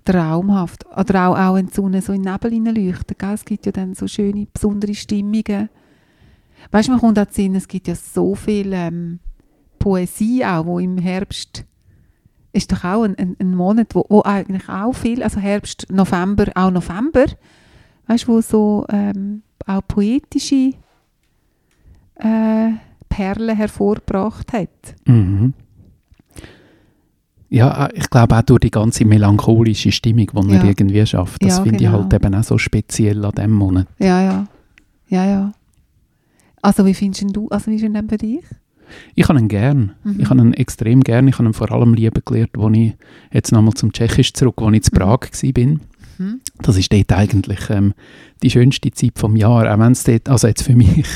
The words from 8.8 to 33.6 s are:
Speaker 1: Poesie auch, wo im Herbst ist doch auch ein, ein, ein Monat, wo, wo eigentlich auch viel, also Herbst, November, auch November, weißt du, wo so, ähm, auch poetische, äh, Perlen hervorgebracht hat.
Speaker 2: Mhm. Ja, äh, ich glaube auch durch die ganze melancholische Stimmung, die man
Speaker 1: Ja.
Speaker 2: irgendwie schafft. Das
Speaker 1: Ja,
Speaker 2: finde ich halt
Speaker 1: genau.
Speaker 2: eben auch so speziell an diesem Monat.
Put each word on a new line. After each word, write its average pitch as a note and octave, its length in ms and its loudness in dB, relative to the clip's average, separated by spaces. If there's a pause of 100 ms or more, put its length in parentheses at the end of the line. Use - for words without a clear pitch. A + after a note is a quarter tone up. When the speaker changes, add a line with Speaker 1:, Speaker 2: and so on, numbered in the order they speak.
Speaker 1:
Poesie G#3 640 -2
auch, E3 200 -2
wo F3 140 -4
im F#3 180 -4
Herbst F#3 680 -8 (840)
ist - 200 -4
doch F#3 120 -4
auch G3 200 -2
ein, G3 160 -2
ein, F3+ 200 -6
ein F#3 160 -2
Monat, G3+ 380 0
wo, F3+ 160 0
wo G#3 140 4
eigentlich F#3+ 440 -6
auch G3+ 260 -6
viel, A#3+ 280 -4
also G#3+ 180 -4
Herbst, G3+ 520 -6
November, G3 640 0
auch F#3 160 0
November, A3 540 0 (800)
weißt A#3 160 0
du, - 100 -8
wo A3+ 80 2
so, G#3 480 0
ähm, G3+ 540 -6 (240)
auch G3 200 -4
poetische, C4 840 -2 (1400)
äh, A3 560 0 (360)
Perlen G#3 480 -4
hervorgebracht G#3 960 -4
hat. - 440 -8 (100)
Speaker 2:
Mhm. A2 480 2 (2000)
Ja, C3 380 2
äh, - 100 -10
ich - 120 -6
glaube A#2 280 4
auch A2+ 40 2
durch A#2+ 200 4
die B2 100 0
ganze A2+ 340 0
melancholische G#2+ 840 4
Stimmung, A2 360 0
die - 80 -8
man G2 140 0
Speaker 1:
Ja. F#2+ 160 4
Speaker 2:
irgendwie G2+ 400 2
schafft. - 380 -2
Das F#3 140 2
Speaker 1:
Ja, F#3+ 60 0
Speaker 2:
finde A2 200 2
ich - 60 4
halt G#2 200 0
Speaker 1:
genau. - 60 4 (120)
Speaker 2:
eben G2 80 0
auch G#2+ 80 0
so A2+ 140 0
speziell G#2 640 -2
an G2+ 80 -2
diesem G2+ 200 0
Monat. F#2+ 360 2 (120)